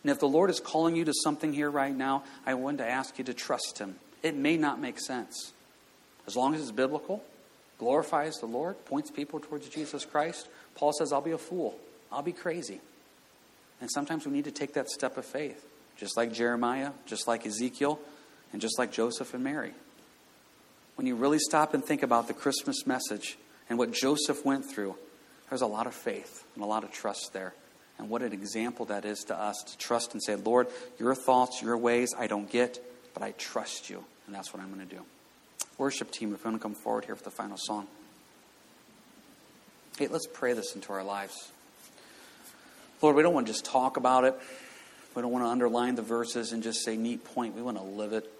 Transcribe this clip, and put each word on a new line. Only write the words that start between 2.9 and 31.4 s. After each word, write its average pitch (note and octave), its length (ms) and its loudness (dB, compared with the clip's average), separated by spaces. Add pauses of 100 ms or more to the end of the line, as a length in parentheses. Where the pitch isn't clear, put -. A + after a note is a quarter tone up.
you C3 80 -4
to B2+ 80 -4
trust - 460 -4
him. F#2+ 200 -6 (240)
It D#3 120 2
may D3 200 4
not D3 240 2
make B2 220 -6
sense. - 500 -6 (760)
As G#2 100 -4
long C3+ 180 4
as D#3 60 -2
it's B2+ 100 -6
biblical, D3 540 0 (520)
glorifies D3+ 600 2
the C3 80 -6
Lord, C#3+ 400 -4
points D3 260 -4
people D3 300 -6
towards D3 260 -8
Jesus D3 380 -6
Christ, D#3+ 420 -2 (280)
Paul D3 180 2
says, D3 180 0
"I'll C#3+ 80 4
be D#3+ 120 -2
a D#3+ 60 0
fool. E3 400 -4 (320)
I'll C#3 120 -4
be E3+ 100 -2
crazy." D#3+ 480 -4 (1000)
And B2 100 -6
sometimes D3 340 -2
we C#3 60 -2
need C#3+ 140 0
to D3 60 -8
take D3 240 -6
that C3 140 0
step - 280 -2
of C3 80 -6
faith, - 400 -6 (320)
just G2 180 -6
like A#2 160 2
Jeremiah, A#2+ 600 2 (120)
just - 220 -4
like A#2 180 0
Ezekiel, B2 540 0 (540)
and G#2 80 -4
just A2 180 0
like A#2 140 0
Joseph A#2 400 0
and B2+ 100 -4
Mary. C#3+ 300 -4 (1200)
When C3 100 0
you B2+ 100 2
really C#3+ 240 6
stop D3+ 340 4
and C3+ 100 2
think D3 180 0
about A#2 280 4
the A2+ 40 -2
Christmas - 540 -2
message B2 500 -2 (320)
and A#2+ 80 0
what A#2+ 140 2
Joseph C#3+ 540 2
went C3+ 200 2
through, G2 300 -4 (540)
there's B2+ 120 0
a B2+ 60 6
lot A2 200 0
of A#2 80 -8
faith - 480 -8 (120)
and G#2 80 -6
a G#2 40 -2
lot G#2+ 160 0
of G2+ 80 -12
trust - 400 -6
there. F#2+ 220 -8 (440)
And A2 120 -10
what A#2 120 0
an A2+ 120 -2
example A2+ 540 -4
that G2+ 180 -4
is G#2 180 -4
to G2+ 120 -4
us G#2 280 -4
to - 140 -16
trust - 340 0
and G#2 100 -6
say, G#2 140 0
"Lord, A#2 320 4 (320)
your B2 160 4
thoughts, B2+ 460 4